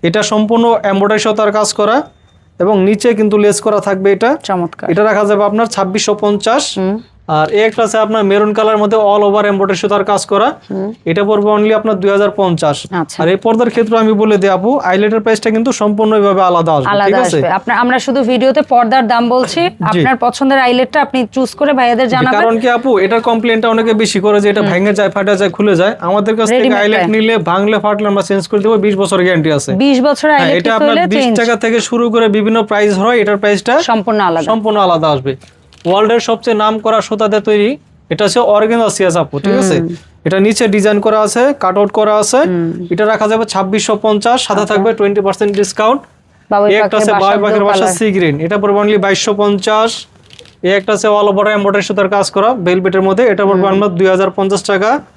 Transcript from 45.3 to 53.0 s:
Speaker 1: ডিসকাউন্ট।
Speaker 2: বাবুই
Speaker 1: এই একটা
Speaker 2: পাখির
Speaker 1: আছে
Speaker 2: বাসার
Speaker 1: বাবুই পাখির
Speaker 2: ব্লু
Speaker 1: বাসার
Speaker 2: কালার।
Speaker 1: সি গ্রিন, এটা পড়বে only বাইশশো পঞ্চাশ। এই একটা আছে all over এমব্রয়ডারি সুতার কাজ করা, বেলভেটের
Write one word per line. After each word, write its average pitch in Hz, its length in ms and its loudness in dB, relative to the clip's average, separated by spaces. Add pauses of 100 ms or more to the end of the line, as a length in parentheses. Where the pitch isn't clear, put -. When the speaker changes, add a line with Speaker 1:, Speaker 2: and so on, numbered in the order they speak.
Speaker 1:
ডিসকাউন্ট। 220 440 0 (500)
Speaker 2:
বাবুই 208 180 2
Speaker 1:
এই 196 60 4
একটা 208 120 2
Speaker 2:
পাখির 208 140 0
Speaker 1:
আছে 214 100 0
Speaker 2:
বাসার 202 100 0
Speaker 1:
বাবুই 202 220 2
পাখির 208 140 0
Speaker 2:
ব্লু 202 100 2
Speaker 1:
বাসার 196 140 2
Speaker 2:
কালার। 185 140 -2
Speaker 1:
সি 214 160 -2
গ্রিন, 170 280 0
এটা 170 180 -2
পড়বে 202 220 0
only 208 220 2
বাইশশো 196 320 -2
পঞ্চাশ। 208 760 -2 (560)
এই 180 80 0
একটা 202 220 0
আছে 202 140 0
all 208 240 2
over 208 160 0
এমব্রয়ডারি 202 360 0
সুতার 196 260 -2
কাজ 202 220 0
করা, 202 220 0
বেলভেটের 185 480 0